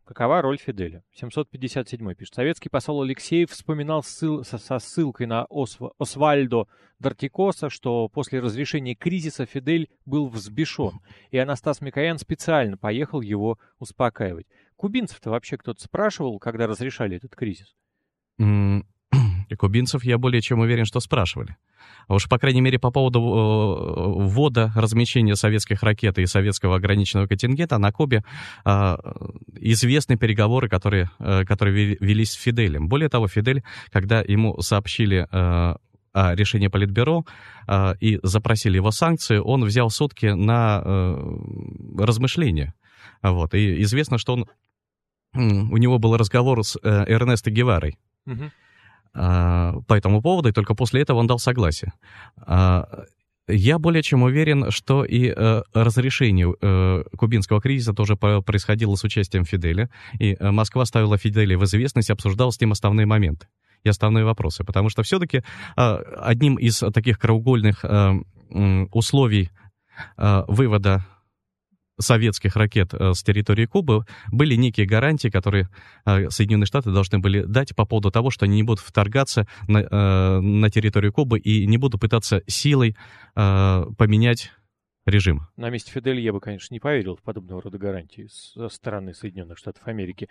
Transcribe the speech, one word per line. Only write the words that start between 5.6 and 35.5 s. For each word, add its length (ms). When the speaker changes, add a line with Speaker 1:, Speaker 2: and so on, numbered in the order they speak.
Speaker 1:
Освальдо 680
Дортикоса, 720
что 400
после 300
разрешения 560
кризиса 500
Фидель 440
был 240
взбешён, 720
и 80
Анастас 420
Микоян 380
специально 580
поехал 440
его 360
успокаивать". 640
Кубинцев-то 560
вообще 260
кто-то 240
спрашивал, 580
когда 280
разрешали 500
этот 180
кризис? 400
Speaker 2:
М, 460
<clears throat> 460
кубинцев, 460
я 140
более 240
чем 180
уверен, 260
что 140
спрашивали. 580
А 60
уж, 120
по 100
крайней 240
мере, 180
по 120
поводу, 280
э, 1040
ввода, 500
размещения 600
советских 480
ракет 340
и 80
советского 520
ограниченного 500
контингента 500
на 140
Кубе, 320
а, 320
известны 640
переговоры, 520
которые, 400
э, 260
которые 300
вели-, 240
велись 320
с 40
Фиделем. 540
Более 200
того, 180
Фидель, 360
когда 300
ему 400
сообщили, 720
э, 440